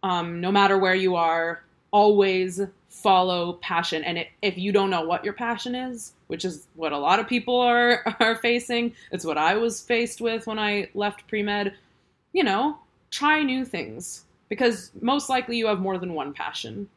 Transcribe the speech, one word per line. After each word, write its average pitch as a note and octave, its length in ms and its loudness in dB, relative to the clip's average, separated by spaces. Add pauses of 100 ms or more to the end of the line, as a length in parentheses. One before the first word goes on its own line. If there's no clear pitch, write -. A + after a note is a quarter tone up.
um, F3 380 -2
no F3+ 100 -2
matter G3 280 6
where F#3 160 4
you F#3 220 2
are, E3 440 0 (300)
always F#3+ 680 4 (280)
follow F3+ 680 2
passion. E3+ 500 -4
And E3+ 140 -4
it, D#3+ 100 -8 (140)
if F#3+ 160 -2
you G3 140 -2
don't G3 180 2
know E3+ 120 0
what E3+ 220 -2
your G#3 100 -4
passion A#3+ 400 -6
is, B3+ 380 -10 (140)
which E3 180 -8
is E3+ 300 -6
what D#3 180 -4
a C#3+ 60 -4
lot E3 200 4
of A3 100 -4
people B3 320 0
are, A#3+ 560 2
<laughs> - 40 -4
are A3+ 160 4
facing, A#3+ 580 0 (180)
it's F3 120 -6
what D#3 140 -2
I E3 180 4
was A3+ 240 -2
faced A#3 400 -2
with A3+ 260 -2
when A3 120 -6
I G#3 360 -2
left G3+ 340 -4
pre-med, G3+ 460 -2 (580)
you F4 120 2
know, A#3+ 340 0 (320)
try D4+ 320 2
new C4 220 -2
things, D3+ 600 -10 (240)
because A#3 420 -2 (100)
most C4+ 280 0
likely B3 280 -2
you A3+ 100 0
have G#3 140 0
more F#3+ 180 -2
than F3 160 -6
one C#3+ 180 -6
passion. A#2 640 -10